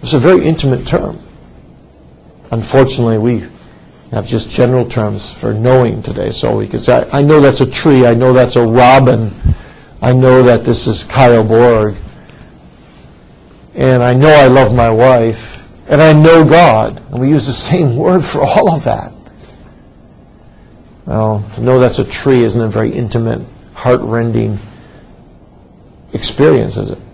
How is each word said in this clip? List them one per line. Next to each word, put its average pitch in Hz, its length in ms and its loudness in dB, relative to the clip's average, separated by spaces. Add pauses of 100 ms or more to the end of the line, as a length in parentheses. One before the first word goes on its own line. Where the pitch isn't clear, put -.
is - 120 -6
a 143 60 2
very 175 240 2
intimate 147 420 -2
term. - 340 -6 (1300)
Unfortunately, 117 640 -2
we 110 260 -2 (680)
have 110 160 -6
just - 220 -6
general 127 360 0
terms 104 460 -6
for 113 220 -8
knowing 117 500 0
today, 110 260 -8
so 110 280 -4
we 104 100 -6
could 113 140 -8
say, 123 300 0
"I 143 100 0
know 151 180 4
that's 135 220 2
a 131 40 2
tree, 131 400 2
I 117 80 2
know 127 200 2
that's 127 240 2
a 120 100 0
robin, 123 680 2 (680)
I 127 100 -2
know 127 320 4
that 123 220 2
this 117 220 -2
is 107 180 -6
Kyle 120 380 2
Borg, 110 520 2 (1800)
and 127 300 0
I 123 100 2
know 139 160 4
I 147 180 6
love 127 280 2
my 117 160 2
wife, 117 760 0 (180)
and 147 140 2
I 160 100 6
know 160 320 6
God." 131 560 2 (120)
And 120 100 -6
we 135 80 0
use 143 180 0
the 127 60 -6
same 147 420 -2
word 180 300 0
for 147 180 0
all 214 280 2
of 156 120 -4
that. - 300 -6 (1900)
Well, 107 380 -4 (120)
to 117 60 -10
know 127 180 2
that's 123 200 0
a - 60 -2
tree 127 380 0
isn't 113 180 -2
a 113 60 -4
very 110 240 -4
intimate, 117 500 -6 (320)
heart-rending 113 840 -4 (1500)
experience, 127 640 -2
is 101 140 -8
it? - 80 -14 (140)